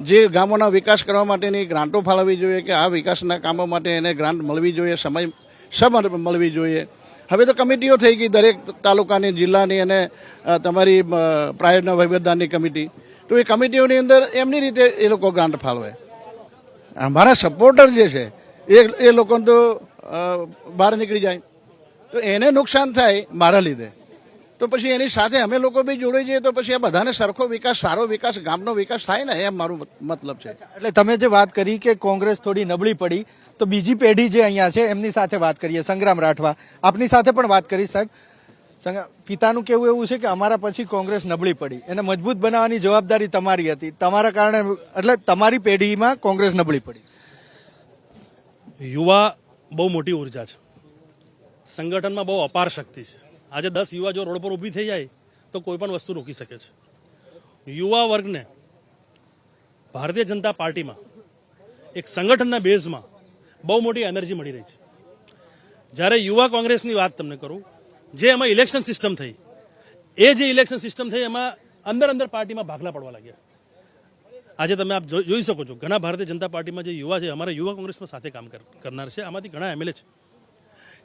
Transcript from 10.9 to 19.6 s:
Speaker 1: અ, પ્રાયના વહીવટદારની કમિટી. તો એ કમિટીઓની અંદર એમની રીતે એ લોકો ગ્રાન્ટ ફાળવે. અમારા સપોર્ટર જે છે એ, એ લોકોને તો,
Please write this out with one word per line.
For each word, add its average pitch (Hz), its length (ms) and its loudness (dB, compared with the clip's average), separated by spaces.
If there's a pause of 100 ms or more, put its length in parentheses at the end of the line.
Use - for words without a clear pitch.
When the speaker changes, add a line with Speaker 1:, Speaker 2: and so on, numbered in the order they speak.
Speaker 1:
અ, 180 40 2 (540)
પ્રાયના 180 340 4
વહીવટદારની 175 560 2
કમિટી. 156 420 -4 (380)
તો 240 100 4
એ 240 40 6
કમિટીઓની 254 540 2
અંદર 262 260 6 (120)
એમની 262 260 0
રીતે 254 220 0
એ 214 260 4
લોકો 190 220 0
ગ્રાન્ટ 165 260 0
ફાળવે. 120 380 -6 (1000)
અમારા 151 380 6
સપોર્ટર 247 560 8
જે 226 180 6
છે 127 200 -4 (400)
એ, 220 200 10 (120)
એ 240 100 8
લોકોને 233 340 4
તો, 233 300 6